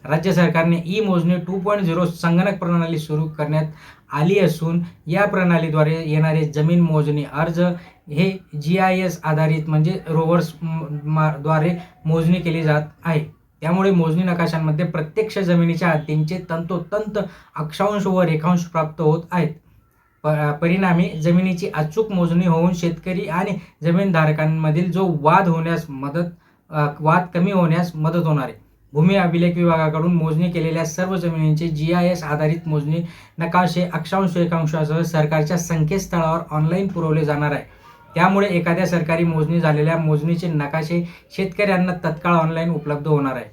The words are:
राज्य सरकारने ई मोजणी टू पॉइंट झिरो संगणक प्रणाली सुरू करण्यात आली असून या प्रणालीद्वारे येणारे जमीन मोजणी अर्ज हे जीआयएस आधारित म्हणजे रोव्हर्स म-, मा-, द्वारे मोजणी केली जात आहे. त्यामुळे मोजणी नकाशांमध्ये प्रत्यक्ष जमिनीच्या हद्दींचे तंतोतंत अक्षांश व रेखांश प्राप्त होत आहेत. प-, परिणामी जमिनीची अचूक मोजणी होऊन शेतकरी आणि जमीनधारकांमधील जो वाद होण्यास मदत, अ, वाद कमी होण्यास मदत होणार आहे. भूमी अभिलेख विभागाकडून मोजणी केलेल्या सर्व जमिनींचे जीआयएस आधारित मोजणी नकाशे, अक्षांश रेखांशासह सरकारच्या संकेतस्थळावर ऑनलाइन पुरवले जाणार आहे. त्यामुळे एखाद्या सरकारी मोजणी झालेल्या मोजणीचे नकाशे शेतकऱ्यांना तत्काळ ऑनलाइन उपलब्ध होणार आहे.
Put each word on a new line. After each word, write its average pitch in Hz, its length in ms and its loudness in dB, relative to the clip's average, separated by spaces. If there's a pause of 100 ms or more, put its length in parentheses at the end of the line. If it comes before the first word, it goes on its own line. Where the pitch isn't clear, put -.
राज्य 160 260 0
सरकारने 170 540 2
ई 196 140 -2
मोजणी 180 360 2
टू 180 240 -6
पॉइंट 202 240 0
झिरो 170 220 0
संगणक 175 540 0
प्रणाली 170 380 0
सुरू 156 280 -2
करण्यात 156 400 -2 (480)
आली 175 260 2
असून 170 420 0 (260)
या 196 180 2
प्रणालीद्वारे 165 800 2
येणारे 156 400 2
जमीन 160 340 2
मोजणी 151 440 2 (100)
अर्ज 170 260 -2 (500)
हे 190 300 0 (220)
जीआयएस 185 600 0
आधारित 156 440 0
म्हणजे 160 400 2
रोव्हर्स 160 540 2
म-, 160 220 -6 (200)
मा-, 151 380 0
द्वारे 156 280 0 (360)
मोजणी 165 340 2
केली 160 240 -2
जात 151 180 2 (240)
आहे. 156 200 0 (360)
त्यामुळे 185 300 2
मोजणी 165 320 2
नकाशांमध्ये 165 640 0
प्रत्यक्ष 196 540 -4
जमिनीच्या 170 480 2
हद्दींचे 156 520 -2 (100)
तंतोतंत 190 680 -4 (360)
अक्षांश 196 500 -2
व 185 160 2
रेखांश 165 400 2
प्राप्त 160 400 -4
होत 160 300 2
आहेत. 165 180 0 (760)
प-, 151 380 -2
परिणामी 175 480 2
जमिनीची 175 680 0
अचूक 208 360 -2
मोजणी 175 360 0
होऊन 165 260 2
शेतकरी 175 480 -4
आणि 190 360 -4 (260)
जमीनधारकांमधील 160 1080 2
जो 175 300 0
वाद 175 260 4
होण्यास 165 420 -2
मदत, 143 360 -6 (440)
अ, 151 180 0 (120)
वाद 170 340 2
कमी 180 180 2
होण्यास 170 440 2
मदत 160 300 0
होणार 151 180 2
आहे. 113 200 -12 (300)
भूमी 175 220 4
अभिलेख 175 400 2
विभागाकडून 160 580 2
मोजणी 165 380 2
केलेल्या 165 340 -2
सर्व 185 300 -4
जमिनींचे 160 520 0
जीआयएस 170 560 0
आधारित 156 440 -2
मोजणी 151 300 -2 (420)
नकाशे, 180 540 0
अक्षांश 185 440 -2
रेखांशासह 160 640 0
सरकारच्या 156 560 0
संकेतस्थळावर 165 840 -2 (120)
ऑनलाइन 170 360 0
पुरवले 156 380 0
जाणार 147 260 0
आहे. 139 120 -4 (520)
त्यामुळे 196 320 4
एखाद्या 175 400 0
सरकारी 165 360 0
मोजणी 160 360 0
झालेल्या 156 380 2
मोजणीचे 165 500 0
नकाशे 160 640 -2 (280)
शेतकऱ्यांना 185 560 0
तत्काळ 170 400 -2
ऑनलाइन 165 360 2
उपलब्ध 147 380 -4
होणार 139 280 2
आहे. 113 180 -8